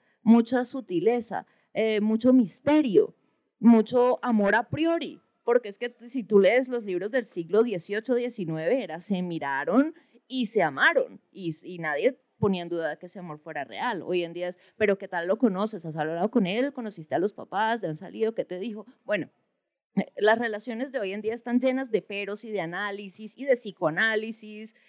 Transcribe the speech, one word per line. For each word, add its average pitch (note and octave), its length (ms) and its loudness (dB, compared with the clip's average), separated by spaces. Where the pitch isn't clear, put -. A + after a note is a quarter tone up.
mucha A#3 440 6
sutileza, A3 800 -2
eh, A3 280 0
mucho A3+ 320 4
misterio, B3+ 840 4
mucho A#3 640 6
amor G#3 320 2
a A#3 140 0
priori, D#4+ 520 -2
porque A#3+ 260 2
es G3 80 -8
que A#3 180 -8
si A#3+ 180 -6
tú G3+ 160 4
lees A#3+ 300 6
los A#3+ 160 -4
libros F#3+ 260 -4
del B3 140 -2
siglo F3+ 380 2
dieciocho, A3 520 -2
diecinueve, G#3+ 680 -2
era, E3 180 -10
se F3+ 200 -2
miraron E3 720 0
y B3+ 180 -2
se G#3 180 0
amaron, G3 580 2
y, F3+ 180 -8
y F3 140 -12
nadie E3 380 0
ponía F#3+ 260 0
en F3 60 -10
duda E3 280 -4
que F3+ 100 -16
ese G3 120 -14
amor E3 200 -12
fuera D3+ 260 -10
real. E3+ 360 -6
Hoy F3 220 -2
en E3 80 -6
día F3 160 -8
es, F3+ 120 -10
"¿Pero G3+ 200 2
qué G3 120 -14
tal E3+ 180 -4
lo G3 100 0
conoces? G#3 480 -2
¿Has D#3+ 120 -8
hablado E3 340 -2
con A3 160 2
él? A#3 240 -2
¿Conociste G#3+ 420 -8
a C#3+ 60 0
los F#3+ 140 -2
papás? A3 500 -4
¿Han D#3 140 -6
salido? A3 360 -4
¿Qué - 120 -4
te F3+ 140 -10
dijo?". G#3+ 260 -10
Bueno, G3+ 260 -4
eh, G3 80 0
las G#3+ 240 4
relaciones A#3 540 -6
de C4 60 -6
hoy G3 120 -4
en G#3 100 -8
día G#3+ 120 -4
están A#3+ 260 -2
llenas C4 320 0
de G3+ 100 2
peros G3+ 440 -8
y A3 60 -12
de G3+ 100 -2
análisis, G3+ 760 -8
y A#3+ 60 -12
de C4+ 140 4
psicoanálisis, G#3+ 1160 -4